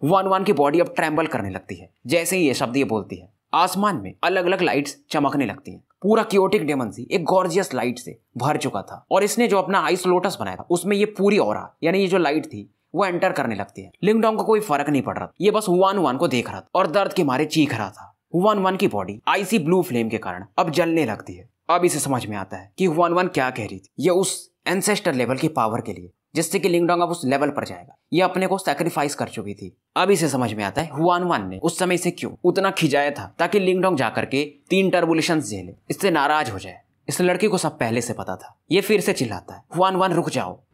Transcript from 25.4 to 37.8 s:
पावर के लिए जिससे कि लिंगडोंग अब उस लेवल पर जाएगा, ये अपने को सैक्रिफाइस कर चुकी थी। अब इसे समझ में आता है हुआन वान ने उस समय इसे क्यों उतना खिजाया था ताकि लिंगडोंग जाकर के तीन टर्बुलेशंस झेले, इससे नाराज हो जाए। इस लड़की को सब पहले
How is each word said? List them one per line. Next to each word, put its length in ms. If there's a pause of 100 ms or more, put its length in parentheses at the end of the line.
पावर 340
के 120
लिए 180 (240)
जिससे 240
कि 100
लिंगडोंग 320
अब 80
उस 160
लेवल 240
पर 160
जाएगा, 320 (160)
ये 80
अपने 260
को 100
सैक्रिफाइस 580
कर 120
चुकी 260
थी। 240 (200)
अब 140
इसे 180
समझ 240
में 100
आता 180
है 120
हुआन 300
वान 260
ने 80
उस 220
समय 160
इसे 160
क्यों 200 (120)
उतना 280
खिजाया 400
था 280
ताकि 200
लिंगडोंग 380
जाकर 280
के 280 (160)
तीन 200
टर्बुलेशंस 600
झेले, 240 (160)
इससे 220
नाराज 380
हो 100
जाए। 220 (280)
इस 120
लड़की 260
को 100
सब 220
पहले 220